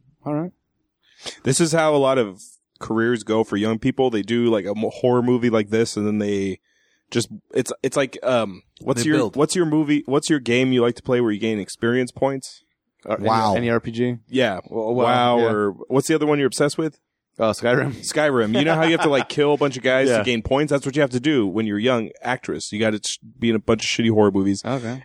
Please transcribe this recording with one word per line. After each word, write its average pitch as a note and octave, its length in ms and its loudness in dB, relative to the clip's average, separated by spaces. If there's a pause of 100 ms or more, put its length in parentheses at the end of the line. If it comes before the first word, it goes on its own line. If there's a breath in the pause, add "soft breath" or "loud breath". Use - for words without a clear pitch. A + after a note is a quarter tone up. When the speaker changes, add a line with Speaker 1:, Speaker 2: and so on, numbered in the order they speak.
(240)
Speaker 1:
All D3 100 -6
right. E3 180 -6 (920 loud breath)
Speaker 2:
This C3+ 180 0
is D#3+ 120 2
how D#3 220 2
a D3 40 4
lot C3+ 200 4
of G2+ 220 -2 (400)
careers A2+ 420 0
go A2 220 0
for G#2+ 120 -4
young A2 220 0
people. B2+ 320 0
They G#2+ 120 -2
do, A#2+ 240 0
like, G#2+ 180 2
a G2+ 100 -4
mo-, G#2+ 160 -4
horror B2 320 2
movie A#2+ 280 2
like G#2+ 180 0
this, A2+ 280 0
and G#2 100 -2
then G#2+ 120 0
they G2 420 -4 (500)
just, A#2+ 180 -2 (240)
it's, B2+ 200 -2 (100)
it's C3 140 -2
like, C#3 260 -2
um, A2 400 -2 (180)
what's A#2+ 220 -2
Speaker 3:
They D#3 60 0
Speaker 2:
your, D3+ 100 2
Speaker 3:
build. A2+ 180 -2
Speaker 2:
what's D3+ 180 2
your F3 120 2
movie, D3+ 400 0
what's C#3+ 240 -2
your D3 100 2
game B2 320 2
you B2 80 4
like A#2+ 160 0
to - 60 -20
play B2 180 0
where A#2 120 2
you G2+ 80 -4
gain A2 200 -2
experience A#2+ 500 -2
points? - 520 -6 (440)
Speaker 1:
Uh, G#2+ 80 -2
any, G2+ 140 -6
Speaker 3:
Wow. A2 260 2
Speaker 1:
any A#2+ 140 0
R A2+ 120 2
P A#2+ 100 -10
G? A#2+ 260 -2 (120)
Speaker 2:
Yeah. A#2 320 0 (100)
Speaker 1:
Well, A2 240 -4
wow, B2 420 2
Speaker 2:
WoW, - 80 2
Speaker 1:
yeah. A2+ 80 0
Speaker 2:
or G#2 180 0 (180)
what's C3+ 200 2
the D#3+ 60 2
other D3+ 100 2
one D3 140 2
you're C#3 80 2
obsessed D3 320 0
with? D#3+ 200 -4 (400)
Speaker 1:
Uh, A2 140 2
Skyrim. B2+ 440 0
Speaker 2:
Skyrim. B2+ 600 0
You C#3+ 80 2
know E3 120 2
how D#3+ 80 2
you E3 80 2
have E3 100 0
to, D#3 80 2
like, C3+ 180 0
Speaker 1:
<laughs> - 20 -16
Speaker 2:
kill D3 240 2
a - 40 0
bunch C#3 180 0
of B2 60 -10
guys C3 260 2
Speaker 1:
Yeah. A#2 100 4
Speaker 2:
to G#2+ 60 0
gain A#2+ 160 0
points? C#3+ 300 0
That's C#3+ 160 -2
what B2+ 100 -6
you D3+ 60 2
have C3+ 80 0
to B2 100 -2
do C3 260 2
when G#2+ 200 -2
you're G#2 140 -2
young A#2 300 0 (120)
actress. A#2+ 500 -6
You G#2 60 -6
gotta G#2+ 220 0
ch-, - 180 -8 (200)
be A#2 120 0
in A2 60 2
a - 20 0
bunch A2 260 0
of - 40 -4
shitty A2+ 220 0
horror G#2+ 200 6
movies. G2 340 0
Speaker 1:
Okay. B2 400 -8